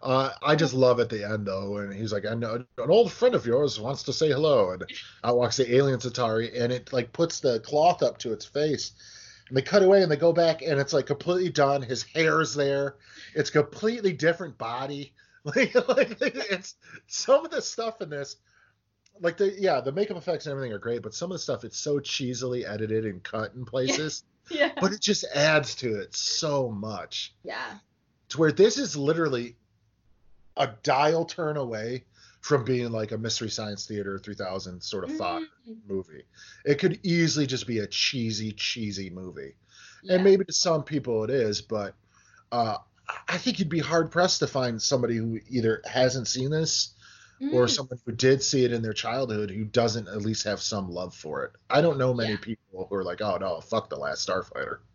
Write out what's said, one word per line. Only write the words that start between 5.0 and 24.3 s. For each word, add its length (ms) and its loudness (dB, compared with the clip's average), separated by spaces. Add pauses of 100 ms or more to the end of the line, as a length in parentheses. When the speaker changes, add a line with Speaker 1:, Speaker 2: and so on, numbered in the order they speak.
Speaker 1:
out 140 2
walks 200 2
the 180 2
alien 240 4
Centauri, 580 -2
and 140 0
it, 220 -6
like, 180 -2
puts 300 -2
the 180 2
cloth 440 4
up 160 0
to 120 -4
its 140 -6
face, 460 -2 (580)
and 80 0
they 40 4
cut 220 4
away, 180 8
and 80 4
they 60 4
go 160 4
back, 300 4
and 180 2
it's, 140 0
like, 140 2
completely 420 0
done. 320 4
His 220 -4
hair's 500 2
there. 420 0 (380)
It's 160 0
completely 640 0
different 440 0
body. 560 -8 (160)
<laughs> 140 -20
Like, 320 2 (140)
like, 320 2
it's, 540 -4 (320)
some 360 2
of 80 -10
the 100 -4
stuff 400 -8
in 80 -10
this, 280 -10 (840)
like, 180 -2
the, 220 2
yeah, 220 2
the 100 -4
makeup 260 -2
effects 280 -4
and 80 -6
everything 200 -6
are 60 -8
great, 220 -4
but 120 -10
some 180 -6
of 40 -6
the 40 -8
stuff, 260 -4
it's 120 -12
so 220 -2
cheesily 680 -4
edited 400 -2
and 160 -6
cut 340 -6
in 100 -12
places. 640 -2
Speaker 2:
<laughs> 60 -20 (180)